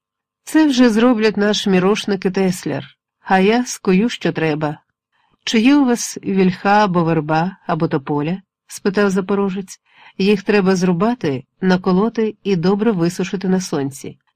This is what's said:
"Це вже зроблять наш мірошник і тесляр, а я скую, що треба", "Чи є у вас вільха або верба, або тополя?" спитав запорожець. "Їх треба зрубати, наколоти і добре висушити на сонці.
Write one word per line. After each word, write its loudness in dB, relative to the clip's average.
"Це 2
вже 4
зроблять 2
наш 0
мірошник 0
і 0
тесляр, -2
а 2
я 2
скую, 0
що -4
треба", -4
"Чи 0
є 4
у 4
вас -2
вільха 2
або 0
верба, -2
або -2
тополя?" -4
спитав -2
запорожець. -4
"Їх 2
треба 2
зрубати, -2
наколоти 0
і 0
добре 0
висушити -4
на 0
сонці. -8